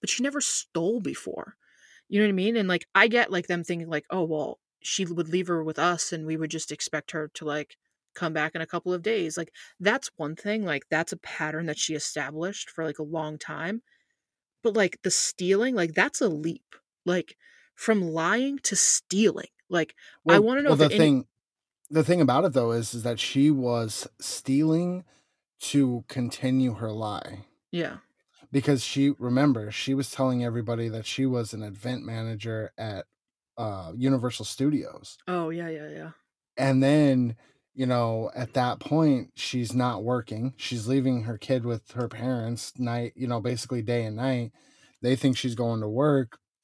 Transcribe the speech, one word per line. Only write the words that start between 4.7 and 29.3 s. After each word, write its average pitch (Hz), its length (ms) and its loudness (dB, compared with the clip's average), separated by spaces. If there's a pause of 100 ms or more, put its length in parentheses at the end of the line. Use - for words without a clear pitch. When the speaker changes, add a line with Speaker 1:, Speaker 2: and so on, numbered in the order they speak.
Speaker 1:
she - 240 -2
would 165 220 -4
leave 180 200 0
her 165 160 0
with 156 140 -6
us 170 340 0
and 160 140 -6
we 160 100 -2
would 156 140 -4
just 160 220 -8
expect - 400 -8
her 151 220 -6
to, 165 120 -12
like, 147 320 -6 (360)
come 160 200 -4
back 156 200 -2
in 165 60 -6
a 160 60 -6
couple 180 260 -4
of 175 100 -4
days." 185 360 -2
Like, 165 160 -8 (260)
that's 214 360 0
one 156 200 -6
thing. 214 280 -2
Like, 147 260 -2
that's 160 220 0
a 170 60 -4
pattern 156 480 -6
that 147 120 -4
she - 160 -2
established 151 760 -6
for, 165 140 -6
like, 151 140 -6
a 156 60 -6
long 156 340 -6
time. 165 440 -8 (800)
But, 214 120 2
like, 196 280 2
the 185 80 0
stealing, 196 640 2
like, 170 200 0
that's 254 260 0
a 269 80 2
leap. 156 460 -6 (320)
Like, 180 300 -2 (380)
from 214 280 2
lying 190 580 0
to - 160 -2
stealing. - 720 2 (220)
Like, 165 260 0 (320)
I 170 100 12
Speaker 2:
Well, - 20 10
Speaker 1:
wanna 254 220 4
know 285 100 6
Speaker 2:
well, 143 80 6
Speaker 1:
if - 0 -
Speaker 2:
the 151 100 8
Speaker 1:
any - 0 -
Speaker 2:
thing, 151 360 6 (640)
the 156 140 4
thing 175 160 4
about 135 240 6
it, 139 80 2
though, 120 200 2
is, 117 220 -2
is 113 100 -8
that 120 160 -2
she 143 300 4
was 120 580 0 (120)
stealing 160 840 0 (560)
to 123 480 0
continue 127 680 0
her 110 180 -6
lie. 107 540 -8 (260)
Speaker 1:
Yeah. - 260 -6 (520)
Speaker 2:
Because 135 340 2
she, 139 340 2
remember, 123 520 2